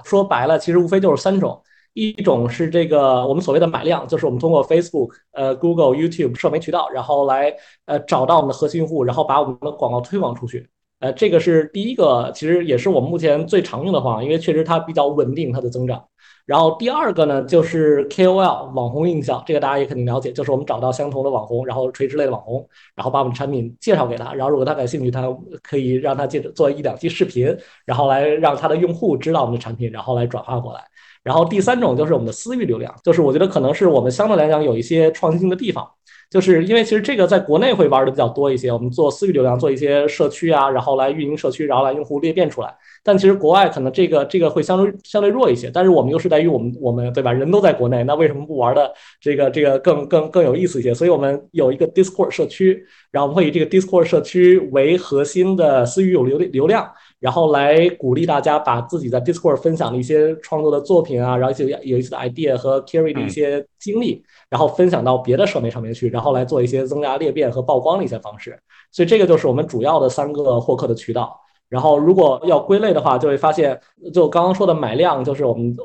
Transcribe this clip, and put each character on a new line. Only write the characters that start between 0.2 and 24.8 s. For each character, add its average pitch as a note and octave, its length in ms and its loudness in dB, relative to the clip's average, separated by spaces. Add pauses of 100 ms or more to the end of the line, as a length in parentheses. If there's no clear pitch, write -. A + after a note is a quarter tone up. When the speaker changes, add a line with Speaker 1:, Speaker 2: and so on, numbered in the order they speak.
Speaker 1:
白 C3 220 0
了， D#3 140 2
其 F3 120 -6
实 E3+ 60 4
无 F3 100 2
非 F#3+ 120 2
就 F#3 160 2
是 - 60 -2
三 G3 180 0
种。 E3+ 200 -4 (340)
一 G#3+ 200 -4
种 C3+ 340 2
是 D#3+ 220 -4
这 E3 160 2
个 C3+ 420 2
我 C3+ 60 0
们 E3 80 -2
所 D3 100 -2
谓 C#3+ 80 2
的 E3+ 60 2
买 E3 180 -4
量， D3 240 -2
就 - 120 -4
是 E3 80 -2
我 C3 40 -2
们 B2 80 -4
通 E3 120 0
过 D3 120 4
Facebook、 D#3+ 460 0 (220)
呃， C3+ 240 -2
Google、 D3+ 420 2
YouTube D#3+ 420 -2
社 - 80 0
媒 - 120 0
渠 E3 100 -12
道， E3 240 -2
然 B2+ 100 -6
后 C#3+ 220 0
来， C#3 260 0 (360)
呃， D3 140 -2
找 C3 260 0
到 E3 100 4
我 D#3 40 4
们 C#3 80 -2
的 C3 40 -4
核 D3+ 140 -2
心 E3 120 -4
用 D#3 80 -2
户， D#3 160 -2
然 A#2+ 120 -2
后 D#3 80 0
把 D3 180 0
我 C#3 60 -2
们 B2+ 120 -8
的 D3 120 -8
广 B2+ 200 -4
告 B2 80 -2
推 F#3+ 200 -6
广 B2 160 -4
出 A#2+ 100 -14
去。 B2 240 -12 (300)
呃， C3 140 -6
这 G3+ 180 0
个 E3 80 6
是 D#3+ 340 2
第 G3 80 -6
一 A#3+ 140 -6
个， C3 400 2
其 D3+ 100 -10
实 F3 200 0
也 C3+ 120 0
是 A#2+ 120 -2
我 D3+ 120 2
们 C#3 80 -2
目 E3+ 80 -4
前 D#3 300 0
最 F#3+ 140 0
常 C#3 220 -6
用 F#3+ 80 -4
的 D#3 80 0
方 B2 180 -2
法， A#2 60 -6
因 C#3 60 -4
为 D#3+ 80 0
确 E3 160 -2
实 D#3 100 0
它 E3 140 -2
比 D#3+ 160 -8
较 C#3+ 140 2
稳 C#3+ 260 -2
定， C#3+ 180 -6
它 B2 80 -6
的 B2 80 -6
增 B2 200 -6
长。 A2+ 140 -8 (440)
然 C#3+ 140 0
后 D#3+ 200 2
第 A#3 100 -4
二 C#4+ 240 -2
个 D#3+ 120 2
呢， C#3 180 0
就 E3 180 2
是 D3+ 440 2
K F#3 220 2
O F#3 120 4
L D3 340 0
网 A#2+ 160 -4
红 D3+ 200 -2
营 D#3 120 -2
销， B2+ 240 -4
这 E3 80 -4
个 D3 60 0
大 C#3 80 -2
家 C#3 100 -2
也 C#3 80 0
肯 C#3 100 -8
定 B2 100 -4
了 B2 140 -2
解， B2+ 120 -8
就 C#3 120 -6
是 C#3 80 -4
我 C3 60 0
们 D3 80 -4
找 A#2+ 140 -4
到 B2+ 120 -2
相 C#3+ 180 -6
同 C3+ 140 -6
的 C#3 60 -2
网 A2 160 -4
红， A#2+ 200 -4
然 A#2+ 100 -8
后 C3 160 -4
垂 C3+ 160 -4
直 C3 100 -6
类 D3 80 0
的 B2+ 60 -2
网 A2 100 -8
红， B2 260 -10 (280)
然 - 80 -10
后 B2+ 80 -4
把 C3+ 80 0
我 C#3 40 0
们 B2+ 100 -4
的 B2 40 -12
产 C#3 140 -6
品 A#2+ 280 -6
介 G#3+ 160 0
绍 C#3 120 0
给 A#2 80 -6
他， A#2+ 180 -10
然 C3 120 -4
后 C#3 40 -2
如 D3+ 60 0
果 C3 100 0
他 D3 80 -2
感 C3+ 140 -4